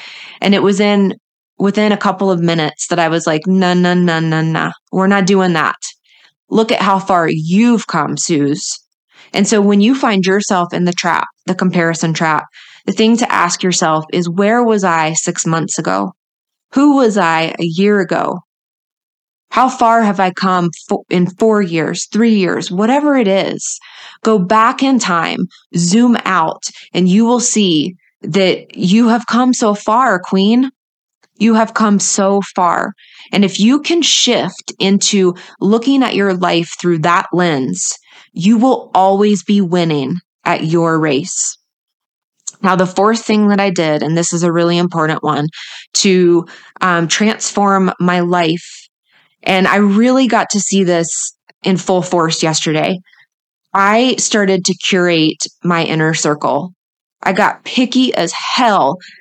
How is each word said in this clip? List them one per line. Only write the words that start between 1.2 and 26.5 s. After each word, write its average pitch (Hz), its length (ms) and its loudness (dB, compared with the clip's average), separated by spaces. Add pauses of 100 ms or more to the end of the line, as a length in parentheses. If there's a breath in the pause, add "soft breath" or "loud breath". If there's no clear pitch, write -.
within 208 340 0
a 202 60 0
couple 190 340 -2
of 175 80 0
minutes 165 480 -2
that 170 120 -2
I 165 100 0
was 160 180 -2
like, 156 180 0
"No, 185 280 2
no, 180 200 2
no, 175 280 2
no, 160 200 0
no. 160 300 -2 (220)
We're 190 140 0
not 202 180 2
doing 190 280 2
that. 151 220 -2 (760 soft breath)
Look 220 220 0
at - 100 -2
how 196 180 0
far 180 300 0
you've 190 580 0
come, 147 280 -4
Suze." 147 500 -2 (680 soft breath)
And 196 120 2
so 208 140 2
when 202 220 4
you 226 120 4
find 226 300 0
yourself 190 500 0
in 175 120 -2
the 175 80 0
trap, 175 340 -2 (200)
the 180 60 0
comparison 170 600 0
trap, 156 320 -2 (400 loud breath)
the 196 80 -2
thing 220 240 2
to 233 120 0
ask 175 320 0
yourself 160 520 0
is, 175 160 -2
"Where 202 340 0
was 214 220 0
I 160 260 0
six 175 340 -6
months 165 320 -4
ago? 165 360 -4 (640)
Who 285 200 4
was 226 220 2
I 165 420 0
a 165 60 -4
year 196 340 2
ago? 170 400 -4 (1120)
How 254 160 2
far 233 360 2
have 202 160 0
I 185 120 0
come 180 380 0 (180)
fo-, - 220 -4
in 180 180 2
four 208 340 2
years, 170 520 -4
three 220 220 4
years, 180 360 -2
whatever 269 460 0
it 233 100 2
is?" - 500 -2 (460 loud breath)
Go 220 160 2
back 220 420 2
in 269 160 2
time, 170 420 -2 (360 soft breath)
zoom 214 480 2
out, 170 400 -2 (300 loud breath)